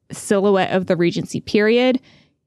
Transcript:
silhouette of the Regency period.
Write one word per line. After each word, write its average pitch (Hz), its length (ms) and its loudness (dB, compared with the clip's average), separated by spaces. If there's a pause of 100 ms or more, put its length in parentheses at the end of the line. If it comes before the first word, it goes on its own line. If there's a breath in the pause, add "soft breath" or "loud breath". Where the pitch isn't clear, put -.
(120)
silhouette 196 600 0
of 185 160 -2
the 185 80 0
Regency 175 440 -2
period. 240 600 2 (460 soft breath)